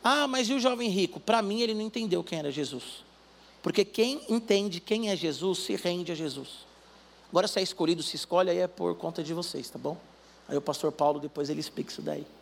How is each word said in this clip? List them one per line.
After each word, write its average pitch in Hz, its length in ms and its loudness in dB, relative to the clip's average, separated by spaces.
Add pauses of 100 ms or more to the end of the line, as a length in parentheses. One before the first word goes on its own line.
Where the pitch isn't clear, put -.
"Ah, 285 240 4
mas 262 220 2
e 262 40 2
o 277 60 2
jovem 240 300 2
rico?" 180 300 2
Pra 226 220 4
mim, 208 200 0
ele 226 120 2
não 214 80 -2
entendeu 214 400 -2
quem 170 160 -4
era 147 140 -2
Jesus. 131 540 -6 (560)
Porque 196 240 4
quem 254 420 0
entende 202 540 2
quem 220 280 0
é 196 60 2
Jesus, 165 440 0
se - 180 -2
rende 175 340 -2
a 165 40 -2
Jesus. 139 340 -6 (800)
Agora, 185 180 4
se - 120 0
é 190 40 2
escolhido, 165 400 0
se - 140 -6
escolhe, 180 340 2
aí 180 80 2
é 180 80 2
por 175 300 -2
conta 170 260 -6
de 160 100 -4
vocês, - 360 -6
tá - 100 -12
bom? 147 180 -6 (500)
Aí 143 100 -2
o 139 40 2
pastor 151 300 -2
Paulo, 147 280 2
depois 147 300 -4
ele 151 120 -2
explica - 300 -8
isso - 100 -10
daí. 151 260 -6 (140)